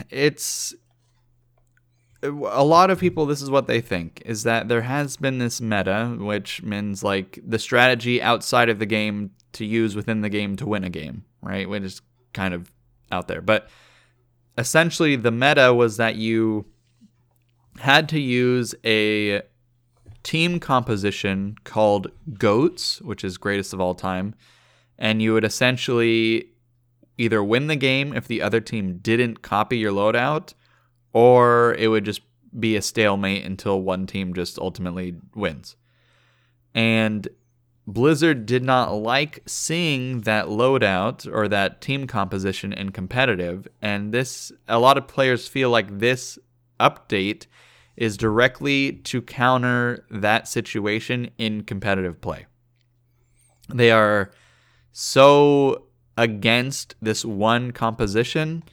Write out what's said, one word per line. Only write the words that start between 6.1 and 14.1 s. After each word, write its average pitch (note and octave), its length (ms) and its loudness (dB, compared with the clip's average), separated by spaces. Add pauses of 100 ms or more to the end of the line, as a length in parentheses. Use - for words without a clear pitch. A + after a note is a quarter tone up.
which G2+ 440 -6
means, G#2 420 -6
like, G2 420 -4
the A2+ 120 -2
strategy B2 640 2
outside A#2 480 2
of G#2 80 -2
the G#2+ 80 -2
game G#2 460 -4 (200)
to A2 140 -10
use A2 280 0
within G#2+ 280 -4
the G#2 80 -4
game G2+ 260 -4
to B2 100 -8
win G#2 180 -4
a F#2 60 -6
game, D#2+ 340 -12 (180)
right? F#2+ 260 -6
Which G2+ 140 -6
is F#2+ 180 -12 (320)
kind F#2 220 -4
of F2 180 -12 (400)
out F2+ 160 -6
there. E2 140 -8
But G#2+ 260 0 (880)